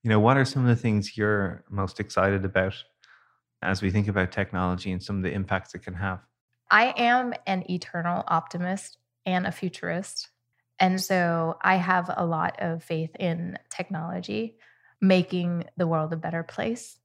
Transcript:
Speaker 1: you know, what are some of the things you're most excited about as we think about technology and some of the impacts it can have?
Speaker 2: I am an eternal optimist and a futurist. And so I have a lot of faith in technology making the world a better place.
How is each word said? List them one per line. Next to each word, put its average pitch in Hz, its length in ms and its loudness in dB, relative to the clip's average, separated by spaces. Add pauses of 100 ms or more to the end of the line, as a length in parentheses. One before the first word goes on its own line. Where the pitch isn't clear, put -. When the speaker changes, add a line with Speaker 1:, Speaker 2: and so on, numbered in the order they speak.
Speaker 1:
you 117 80 0
know, 107 100 8
what 120 160 8
are 135 80 6
some 135 180 -2
of 123 60 4
the 120 120 4
things 104 360 0
you're 104 540 0
most 98 300 -4
excited 98 440 2
about 95 300 2 (880)
as 95 180 -2
we 98 100 2
think 101 180 2
about 95 240 0
technology 92 600 -2
and 90 100 -4
some 101 140 -6
of 95 60 -2
the 90 100 -2
impacts 95 420 -4
it 87 60 -12
can 95 140 -12
have? 92 260 -4 (500)
Speaker 2:
I 233 260 4
am 240 360 2 (140)
an 185 240 -2
eternal 175 560 -4
optimist 175 720 -4 (260)
and 185 220 0
a 170 60 -2
futurist. 175 760 -6 (500)
And 185 220 2
so 170 600 0
I 190 140 6
have 180 380 2
a 175 120 0
lot 165 340 0
of 165 220 -4
faith 160 360 -4
in 170 400 -4 (120)
technology 185 880 -6 (440)
making 180 640 4 (120)
the 175 100 0
world 160 260 0
a 165 40 -4
better 165 260 -4
place. - 600 -6